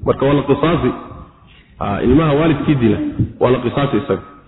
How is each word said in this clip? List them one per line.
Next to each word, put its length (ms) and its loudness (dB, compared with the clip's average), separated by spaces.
Marka 220 0
waa 80 2
la 80 2
qisaasi. 480 0
Ah, 220 -4
ilmaha 320 4
waalidkii 400 2
dila, 240 2
waa 100 4
la 80 2
qisaasi 380 -2
isaga. 260 -2